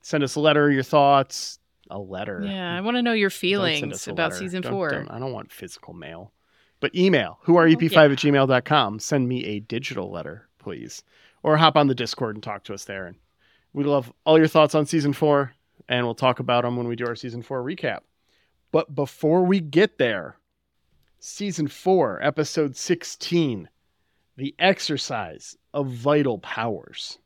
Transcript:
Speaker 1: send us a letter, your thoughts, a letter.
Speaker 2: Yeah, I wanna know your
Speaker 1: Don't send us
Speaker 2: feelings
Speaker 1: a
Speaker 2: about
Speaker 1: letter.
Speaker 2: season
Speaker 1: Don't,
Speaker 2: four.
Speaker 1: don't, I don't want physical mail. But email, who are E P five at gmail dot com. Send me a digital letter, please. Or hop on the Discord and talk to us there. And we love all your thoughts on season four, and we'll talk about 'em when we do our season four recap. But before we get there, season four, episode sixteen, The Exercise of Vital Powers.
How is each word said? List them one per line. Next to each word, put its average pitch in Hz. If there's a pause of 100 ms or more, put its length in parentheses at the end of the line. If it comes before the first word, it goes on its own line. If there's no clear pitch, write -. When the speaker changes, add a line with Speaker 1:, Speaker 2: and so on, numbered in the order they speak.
Speaker 1:
send 147
us 127
a 151
letter, 147
your 135
thoughts, 143 (340)
a 98
letter. 101
Speaker 2:
Yeah, 185
I 185
wanna 240
know 233
your 202
Speaker 1:
Don't -
send 190
us 156
Speaker 2:
feelings -
Speaker 1:
a -
Speaker 2:
about 165
Speaker 1:
letter. -
Speaker 2:
season 185
Speaker 1:
Don't, -
Speaker 2:
four. 180
Speaker 1:
don't, 139
I 113
don't 131
want 104
physical -
mail. 82 (460)
But -
email, 160
who 170
are 165
E 160
P 160
five 151
at 131
gmail 143
dot 127
com. 110
Send 131
me 123
a 104
digital 110
letter, 82 (100)
please. 67 (400)
Or 156
hop 156
on 147
the 131
Discord 113
and 107
talk 104
to 98
us 98
there. 98
And 90 (580)
we 143
love 139 (140)
all 160
your 160
thoughts 156
on 147
season 143
four, 143 (380)
and 123
we'll 117
talk 127
about 123
'em 120
when 120
we 120
do 120
our 117
season 120
four 127
recap. 139 (720)
But -
before 151
we 196
get 160
there, 101 (840)
season 170
four, 156
episode 147
sixteen, 156 (680)
The 135
Exercise 135 (160)
of 143
Vital 127
Powers. -